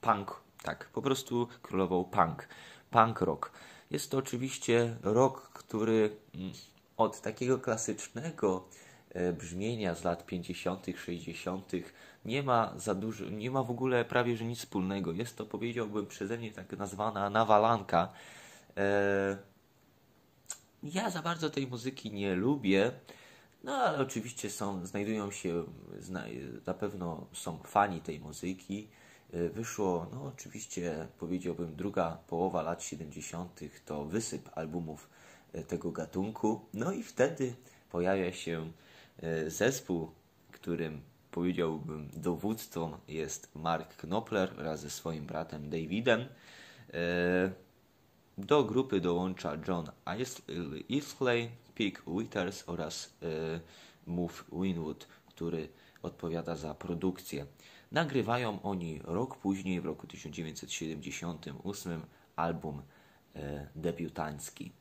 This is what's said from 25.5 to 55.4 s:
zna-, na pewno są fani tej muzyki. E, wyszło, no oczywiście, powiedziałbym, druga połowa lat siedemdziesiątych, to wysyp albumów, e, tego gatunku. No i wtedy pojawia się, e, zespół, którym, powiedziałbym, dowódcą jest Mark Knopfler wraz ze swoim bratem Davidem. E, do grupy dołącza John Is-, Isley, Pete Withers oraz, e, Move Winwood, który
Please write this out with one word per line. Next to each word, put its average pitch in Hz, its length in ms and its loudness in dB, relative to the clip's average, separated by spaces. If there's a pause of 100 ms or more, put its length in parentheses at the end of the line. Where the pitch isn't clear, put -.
zna-, 92 260 -6 (420)
na 92 80 0
pewno 87 580 -4
są 82 260 -6
fani 101 420 2
tej 73 200 -8
muzyki. 92 680 -6 (440)
E, 85 160 2
wyszło, 95 640 0
no 131 120 -8
oczywiście, 87 840 -6 (100)
powiedziałbym, 85 580 -2
druga 87 500 0
połowa 87 360 2
lat 82 200 -2
siedemdziesiątych, 78 1040 -10
to 73 200 -4
wysyp 82 500 -4
albumów, 80 540 -6 (440)
e, 85 120 -6
tego 85 280 -2
gatunku. 107 680 0 (140)
No 127 180 0
i 202 100 -4
wtedy 131 520 2 (360)
pojawia 90 420 2
się, 82 400 -4 (500)
e, 82 280 0
zespół, 92 600 2 (420)
którym, 80 480 -4 (300)
powiedziałbym, 80 840 0
dowódcą 82 840 -2 (100)
jest 78 460 -6
Mark 80 420 -2
Knopfler 98 580 2
wraz 78 260 -4
ze 73 100 -8
swoim 78 360 -4
bratem 78 440 -6
Davidem. 101 500 2
E, 127 60 -6 (2000)
do 131 260 6
grupy 110 360 4
dołącza 87 560 0 (120)
John 87 220 0 (280)
Is-, - 240 -6 (460)
Isley, 120 600 0 (240)
Pete 104 320 0
Withers 98 600 -2
oraz, 82 560 -6
e, 80 380 -2 (460)
Move 87 460 -4
Winwood, 85 560 -2 (180)
który 82 420 -4 (340)